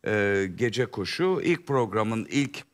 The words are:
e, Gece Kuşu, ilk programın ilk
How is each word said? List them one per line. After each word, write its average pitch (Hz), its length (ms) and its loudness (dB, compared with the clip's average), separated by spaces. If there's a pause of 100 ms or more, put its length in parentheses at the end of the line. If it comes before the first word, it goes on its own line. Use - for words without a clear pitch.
e, 101 380 2 (100)
Gece 120 300 0
Kuşu, 165 580 -2
ilk 170 240 0
programın 110 600 0
ilk 139 340 -2 (100)